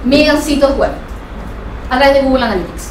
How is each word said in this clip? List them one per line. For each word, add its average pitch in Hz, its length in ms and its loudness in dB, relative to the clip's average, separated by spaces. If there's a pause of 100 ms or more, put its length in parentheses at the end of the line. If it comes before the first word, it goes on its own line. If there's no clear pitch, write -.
Midan 294 380 4
sitios 277 360 2
web - 140 0 (960)
a 254 80 0
través 277 180 6
de 269 80 4
Google 262 200 2
Analytics. 196 480 -4